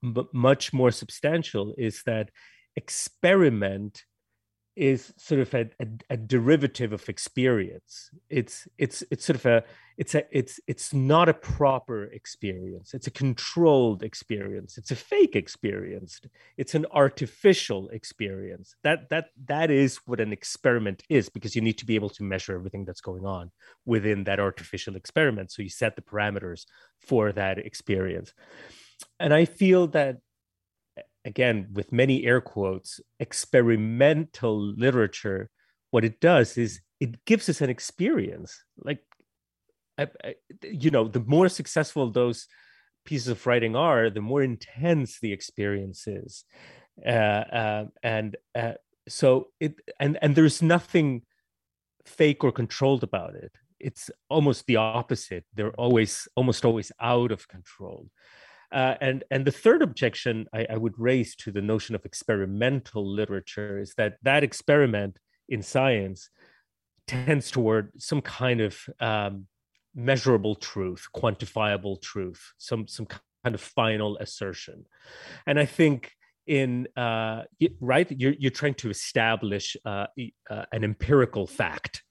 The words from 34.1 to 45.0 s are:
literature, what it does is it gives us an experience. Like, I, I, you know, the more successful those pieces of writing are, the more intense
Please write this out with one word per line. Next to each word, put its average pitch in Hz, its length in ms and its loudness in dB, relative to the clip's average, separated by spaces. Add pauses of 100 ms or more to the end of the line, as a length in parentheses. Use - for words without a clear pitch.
literature, 104 880 0 (420)
what 113 120 4
it 113 160 -2
does 160 380 4
is 117 240 -4 (180)
it 120 260 -6
gives 214 240 2
us 160 120 -2
an 139 80 0
experience. 123 920 -4 (140)
Like, 143 220 -8 (960)
I, 143 100 -2 (160)
I, - 120 -12 (280)
you 151 280 0
know, 113 160 4
the 113 140 -2
more 151 280 4
successful 147 600 -4
those 120 380 0 (580)
pieces 127 220 -4
of 117 180 -4
writing 117 300 2
are, 127 340 4
the 104 120 -6
more 127 200 -2
intense 135 800 -2